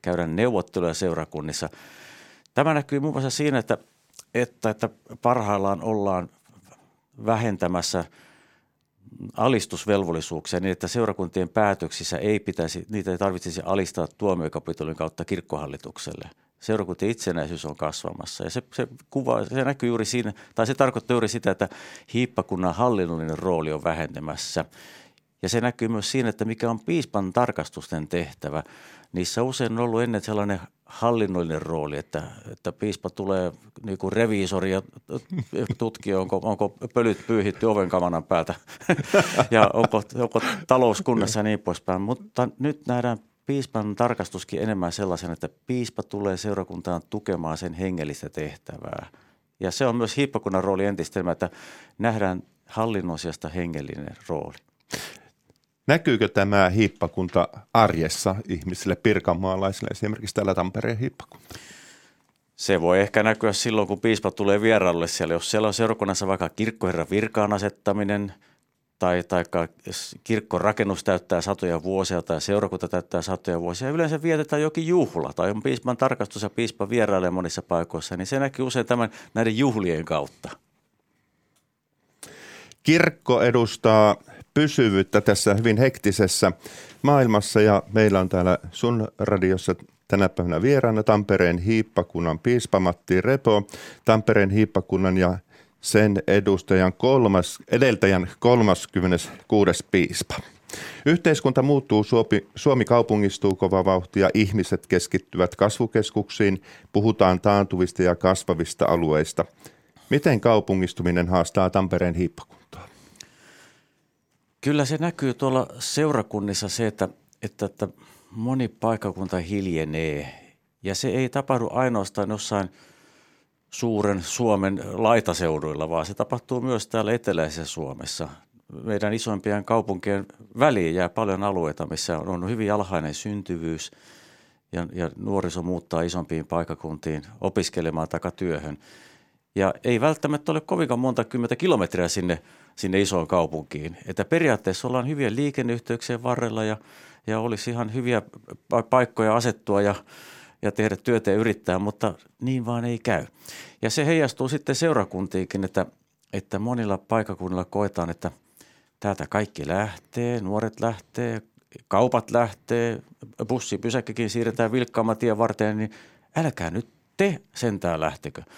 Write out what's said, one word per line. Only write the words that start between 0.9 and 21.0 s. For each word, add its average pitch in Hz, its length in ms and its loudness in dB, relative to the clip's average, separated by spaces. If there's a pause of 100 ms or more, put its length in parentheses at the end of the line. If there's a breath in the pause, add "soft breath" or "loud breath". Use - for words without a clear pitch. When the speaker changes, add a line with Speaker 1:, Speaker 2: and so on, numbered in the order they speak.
Speaker 1:
seurakunnissa. 78 760 -6 (840 loud breath)
Tämä 156 200 2
näkyy 143 260 -2
muun 147 140 -2
muassa 135 160 -2
siinä, 143 280 0
että, 110 200 -2 (560)
että, 120 360 -2
että 110 180 -2 (340)
parhaillaan 101 600 2
ollaan 98 460 -2 (1000)
vähentämässä 92 800 -2 (1300 soft breath)
alistusvelvollisuuksia 95 1200 -2
niin, 95 120 0
että 90 160 -6
seurakuntien 98 600 -2
päätöksissä - 680 -2
ei 104 220 0
pitäisi, 85 480 -6
niitä 95 220 -6
ei 90 80 -4
tarvitsisi 90 460 -4
alistaa 90 440 -2 (100)
tuomiokapitulin 80 760 -4
kautta 80 280 -6
kirkkohallitukselle. - 1040 -10 (300)
Seurakuntien 101 500 -2
itsenäisyys 82 540 -6
on 76 120 -10
kasvamassa - 680 -8
ja 85 60 -6
se, 123 120 -6 (120)
se 123 140 -4 (220)
kuva, 123 340 -2
se 131 200 -4
näkyy 135 240 -2
juuri 113 160 0
siinä, 113 280 -4 (220 loud breath)
tai 113 120 2
se 135 80 0
tarkoittaa 127 400 2